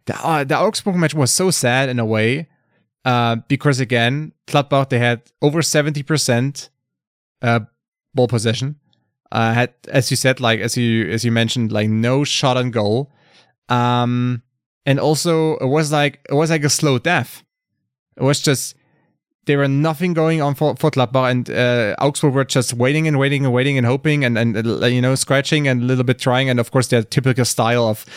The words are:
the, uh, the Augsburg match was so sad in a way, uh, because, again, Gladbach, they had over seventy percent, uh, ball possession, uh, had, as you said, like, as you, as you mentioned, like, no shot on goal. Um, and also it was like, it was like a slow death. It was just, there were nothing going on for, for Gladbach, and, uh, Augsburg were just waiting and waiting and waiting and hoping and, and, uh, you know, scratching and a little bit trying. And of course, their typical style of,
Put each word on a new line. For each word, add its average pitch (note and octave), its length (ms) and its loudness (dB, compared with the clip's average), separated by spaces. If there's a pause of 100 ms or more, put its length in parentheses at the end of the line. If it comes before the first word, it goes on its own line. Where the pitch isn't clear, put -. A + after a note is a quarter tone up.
the, - 160 -6
uh, D3 220 0
the C#3+ 140 0
Augsburg G3 380 -2
match E3 180 0
was D3 160 0
so F#3 220 0
sad C3 360 0
in B2 120 -2
a A#2 40 -2
way, A2 440 0 (560)
uh, A#2+ 320 0 (120)
because, C#3 320 0
again, B2 520 -2 (160)
Gladbach, C#3 420 0
they B2+ 80 0
had A#2+ 240 0 (180)
over D3+ 220 2
seventy D3 400 -2
percent, C3+ 640 -2 (720)
uh, A#2 200 0 (540)
ball B2+ 140 2
possession, A#2+ 480 -2 (560)
uh, A2+ 200 0
had, A#2+ 220 0 (140)
as C3+ 220 0
you C3+ 60 0
said, C3 240 0
like, A2+ 200 0
as A#2 160 -4
you, A2+ 340 0
as A2+ 140 -4
you A#2 80 0
mentioned, A#2 400 0
like, G#2+ 160 0
no A#2 340 2
shot C3+ 340 0
on B2 140 -2
goal. A2+ 400 -2 (580)
Um, B2 760 0 (440)
and C#3 140 2
also D#3+ 560 0
it C3 100 -4
was D3 240 0
like, D3 380 0
it C#3 60 -2
was D#3 160 2
like D#3 140 0
a D3 60 2
slow C#3 280 0
death. D#3+ 440 -4 (760)
It - 60 -12
was C#3 180 2
just, - 360 -2 (680)
there C#3+ 120 2
were C#3+ 80 2
nothing D#3 480 0
going D#3+ 260 0
on C#3+ 140 0
for, C#3 220 0
for D#3+ 160 0
Gladbach, B2+ 380 0
and, B2 200 -2
uh, A#2+ 480 0
Augsburg C#3+ 360 0
were C3+ 100 2
just B2+ 300 -2
waiting C#3+ 340 0
and D3 100 2
waiting C#3 260 0
and C3 80 2
waiting C3+ 240 2
and B2+ 80 2
hoping C#3 400 2
and, A#2 140 2
and, A2+ 180 2
uh, A2 300 0
you B2 140 2
know, B2+ 160 2
scratching C#3 500 0
and B2+ 160 0
a - 20 0
little B2+ 200 2
bit B2 160 0
trying. C3 280 0
And B2 120 2
of A2 100 -4
course, B2+ 160 0
their A#2+ 160 2
typical B2+ 420 0
style A#2 440 0
of, G#2+ 180 -4 (100)